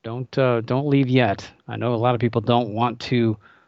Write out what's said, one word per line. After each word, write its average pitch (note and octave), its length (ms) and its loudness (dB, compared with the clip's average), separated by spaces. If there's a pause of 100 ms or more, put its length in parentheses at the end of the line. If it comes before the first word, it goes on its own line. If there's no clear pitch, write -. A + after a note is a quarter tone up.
Don't, A#2+ 340 -8
uh, B2 240 2
don't B2+ 280 -2
leave C#3 200 4
yet. B2 400 2 (180)
I A2 100 -10
know A2+ 180 -2
a - 20 -2
lot A#2+ 180 2
of A2+ 60 -2
people A#2 220 0
don't A#2+ 320 0
want A#2 280 -2
to A#2 360 0 (300)